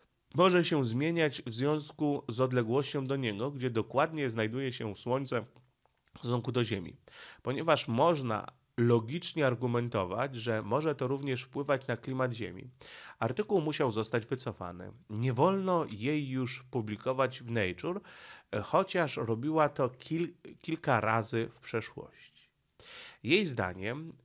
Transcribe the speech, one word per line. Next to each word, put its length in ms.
może 300
się 200
zmieniać 600
w 80
związku 720
z 120
odległością 680
do 80
niego, 360
gdzie 180
dokładnie 600
znajduje 440
się 220
Słońce 500
w 40
stosunku 320
do 120
Ziemi. 340
Ponieważ 460
można 600
logicznie 720
argumentować, 880
że 280
może 320
to 120
również 360
wpływać 440
na 100
klimat 360
Ziemi, 360
artykuł 420
musiał 300
zostać 340
wycofany. 640
Nie 240
wolno 560
jej 400
już 340
publikować 800
w 80
Nature, 500
chociaż 540
robiła 520
to 200
kil-, 440
kilka 400
razy 500
w 80
przeszłości. 720
Jej 220
zdaniem 680